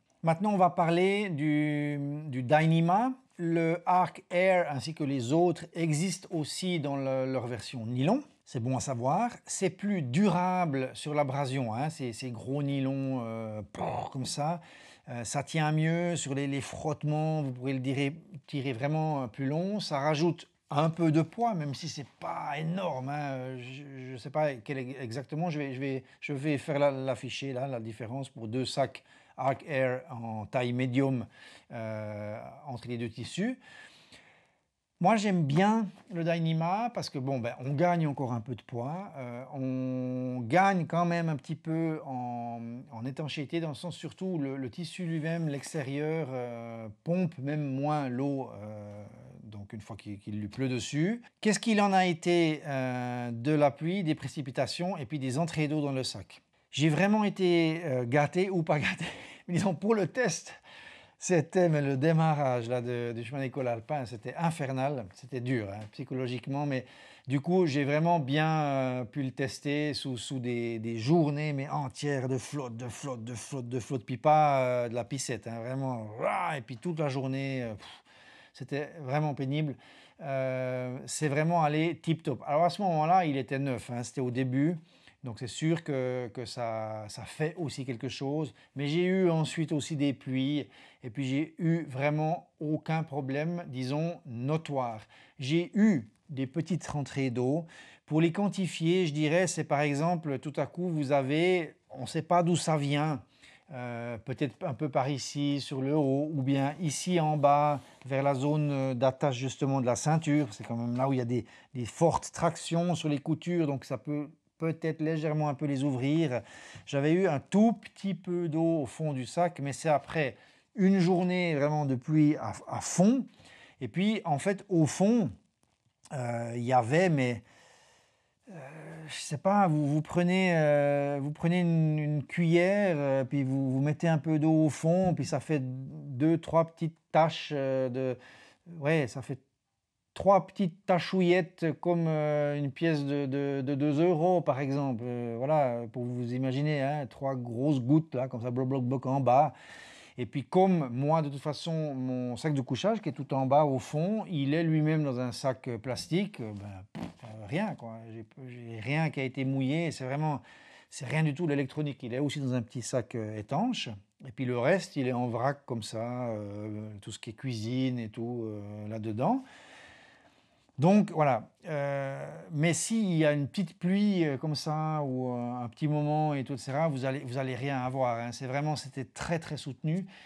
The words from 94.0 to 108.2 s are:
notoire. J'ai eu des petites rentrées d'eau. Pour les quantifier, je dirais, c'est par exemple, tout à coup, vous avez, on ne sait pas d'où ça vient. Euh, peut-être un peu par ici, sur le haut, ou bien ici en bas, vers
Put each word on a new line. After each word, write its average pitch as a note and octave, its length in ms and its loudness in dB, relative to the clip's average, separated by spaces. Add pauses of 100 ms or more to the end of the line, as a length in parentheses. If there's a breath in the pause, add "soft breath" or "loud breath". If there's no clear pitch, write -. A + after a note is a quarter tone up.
notoire. B2+ 720 -4 (380 loud breath)
J'ai D#3+ 340 0
eu G3 340 4 (220)
des C3+ 160 -4
petites D#3+ 400 -4
rentrées C3+ 460 -2
d'eau. C3 340 0 (400 loud breath)
Pour D#3 160 2
les E3+ 100 4
quantifier, F#3 760 2
je C#3+ 60 0
dirais, D#3 340 4
c'est E3 160 -4
par D3 180 2
exemple, D3+ 560 0
tout C#3 200 -8
à C#3+ 100 0
coup, F3+ 220 -4
vous D3 220 0
avez, D3+ 600 2 (160)
on - 120 -14
ne A#2+ 60 -6
sait D#3+ 140 -4
pas F3 220 4
d'où E3+ 120 4
ça D#3 220 2
vient. C#3+ 460 0 (500 loud breath)
Euh, A#2+ 460 -8
peut-être C3+ 440 -4
un D3 120 -4
peu D3+ 140 -4
par C3+ 200 0
ici, C#3+ 500 -2
sur C3 220 -6
le C3+ 140 0
haut, C#3+ 400 2
ou C3+ 80 -2
bien C#3 360 0
ici F3+ 400 0
en D3+ 160 2
bas, D3 460 4 (240 loud breath)
vers C3+ 160 0